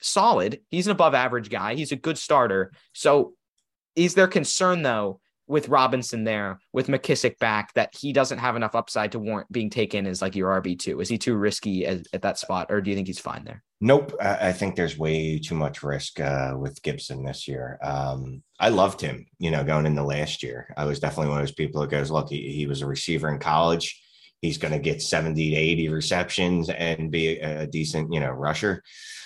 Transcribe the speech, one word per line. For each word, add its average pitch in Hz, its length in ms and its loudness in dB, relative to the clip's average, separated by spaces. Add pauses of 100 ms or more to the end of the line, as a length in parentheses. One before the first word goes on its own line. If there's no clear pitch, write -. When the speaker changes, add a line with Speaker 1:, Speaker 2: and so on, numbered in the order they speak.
Speaker 1:
solid. 143 640 4
He's 180 200 0
an 208 40 2
above 160 220 6
average 123 360 0
guy. 107 260 -2
He's 147 180 -4
a - 20 -4
good 156 220 -2
starter. 110 560 4 (180)
So 143 400 4 (640)
is 170 180 4
there 185 140 8
concern, 180 540 2
though, 107 400 0 (240)
with 143 220 0
Robinson 127 560 2
there, 104 360 -2 (120)
with 127 160 0
McKissic 131 500 0
back, 107 360 0
that - 200 2
he 139 200 -6
doesn't 131 240 2
have 120 180 0
enough 113 200 -2
upside 107 360 -2
to 117 80 -6
warrant 104 320 -6
being 110 180 -2
taken 101 360 0
as, 92 160 -4
like, 98 140 -2
your 95 160 2
R 95 100 2
B 90 140 -2
two? - 240 -6
Is 92 100 -4
he 117 80 0
too 117 180 0
risky 101 500 0
at, 90 280 -2
at 95 80 -4
that 98 160 0
spot, - 320 -4
or 104 120 2
do 95 80 -2
you 98 60 0
think 95 120 -2
he's 90 120 -8
fine - 240 -10
there? - 180 -16 (200)
Speaker 2:
Nope. 143 400 6
I, 98 280 2
I 90 40 2
think 95 220 -2
there's 80 220 0
way 78 420 0
too 82 160 -6
much 73 280 -4
risk, 71 380 -6
uh, 67 360 -2
with 69 240 -8
Gibson 69 440 -8
this 67 200 -10
year. 64 380 -10
Um, 67 580 -6 (160)
I 110 120 4
loved 98 320 4
him, 67 240 -6 (120)
you 82 140 0
know, 71 140 0
going 76 200 2
into 73 180 2
last 71 400 -4
year. 62 340 -10
I 73 80 -2
was 73 160 0
definitely 76 300 0
one 73 80 0
of 73 40 0
those 69 120 -6
people 76 260 -2
that 71 100 -2
goes, 71 180 0
"Look, 76 200 0
he, 71 240 -6
he 73 120 -4
was 71 160 -4
a 69 60 -4
receiver 76 400 -2
in 73 120 -2
college. 82 640 2 (380)
He's 80 180 -4
gonna 78 220 -2
get 76 220 -2
seventy 80 480 0
to 78 80 0
eighty 80 320 2
receptions 87 800 0
and 80 420 -4
be 80 280 0
a, 78 240 -6
a 76 40 -8
decent, 78 460 -4
you 78 80 0
know, 67 100 -2
rusher." 76 500 -2 (440)